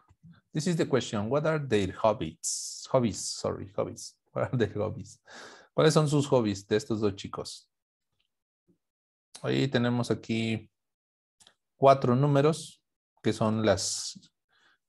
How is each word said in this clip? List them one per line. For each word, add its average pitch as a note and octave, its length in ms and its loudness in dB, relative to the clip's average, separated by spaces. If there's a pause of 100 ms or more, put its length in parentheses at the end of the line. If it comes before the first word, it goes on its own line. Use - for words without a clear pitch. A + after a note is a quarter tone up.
(540)
this D#3 120 -4
is F3 100 0
the D#3+ 100 0
question. A2+ 420 0
What D3 160 0
are D#3+ 140 0
their G#2+ 340 0
hobbies? - 1000 -4
Hobbies, A#2+ 300 0
sorry, F#2+ 560 -8
hobbies. - 460 -8
<laughs> - 100 -20
What B2+ 220 -4
are - 20 -2
their A2 160 0
hobbies? G2 480 -8 (540)
¿Cuáles D3+ 180 4
son D#3 160 4
sus C#3 200 2
hobbies G#2+ 380 2
de G#2+ 100 2
estos G#2+ 260 -2
dos G2+ 120 0
chicos? - 540 -12 (1700)
Ahí C3+ 260 0
tenemos A#2+ 420 0
aquí A2+ 600 -4 (1080)
cuatro C3+ 400 6
números C#3+ 680 2 (400)
que G#2+ 120 2
son A2 320 0
las - 520 0 (680)